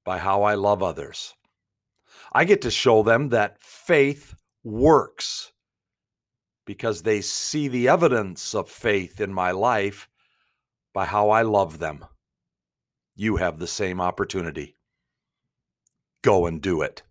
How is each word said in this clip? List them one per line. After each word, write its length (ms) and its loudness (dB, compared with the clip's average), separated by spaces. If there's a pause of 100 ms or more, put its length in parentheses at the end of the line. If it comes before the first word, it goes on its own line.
by 140 -4
how 260 0
I 120 2
love 280 2
others. 500 -8 (1000)
I 100 2
get 200 4
to 80 -4
show 320 4
them 260 2
that 320 0
faith 720 -2 (280)
works 920 0 (1120)
because 380 -6
they 180 2
see 460 -4
the 200 0
evidence 680 0
of 160 -4
faith 520 -4
in 120 -4
my 180 0
life 580 -2 (840)
by 120 -4
how 240 2
I 140 4
love 360 -2
them. 260 -8 (1080)
You 220 -2
have 200 -2
the 100 -8
same 340 -6
opportunity. 760 -6 (1500)
Go 240 4
and 160 -6
do 200 -2
it. 300 -8